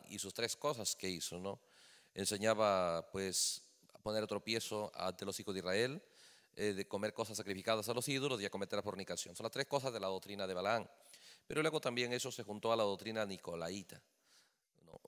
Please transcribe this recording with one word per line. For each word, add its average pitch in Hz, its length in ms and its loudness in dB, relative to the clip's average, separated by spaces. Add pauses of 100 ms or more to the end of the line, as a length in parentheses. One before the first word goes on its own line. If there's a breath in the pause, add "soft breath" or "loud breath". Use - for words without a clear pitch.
y 98 100 -8
sus 98 140 -6
tres - 220 -2
cosas 131 400 -2
que 95 140 -4
hizo, 87 280 -4
¿no? 95 220 -6 (540 loud breath)
Enseñaba, 98 1000 4
pues, 95 500 0 (320)
a - 60 -20
poner 107 260 0
tropiezo 107 720 0
ante 92 300 -2
los 98 140 -4
hijos 101 140 -4
de 95 60 0
Israel, 107 420 2 (540 loud breath)
eh, 104 180 2
de 98 140 -4
comer 104 260 -2
cosas 107 220 -4
sacrificadas 104 540 0
a 117 40 2
los 123 140 0
ídolos 135 320 0
y 101 60 0
a 95 40 2
cometer 98 320 -2
fornicación. 92 540 -4
Son 110 80 -10
las 113 80 -2
tres 135 160 -2
cosas 135 240 0
de 110 80 -4
la 95 80 -2
doctrina 95 400 -4
de 95 60 -2
Balaam. 101 340 2 (580 loud breath)
Pero - 160 0
luego 156 180 4
también 123 320 0
eso 123 200 0
se 117 120 -8
juntó 104 300 2
a - 20 6
la 113 80 6
doctrina 104 420 0
nicolaíta, 87 760 -6 (840 soft breath)
¿no? - 220 -18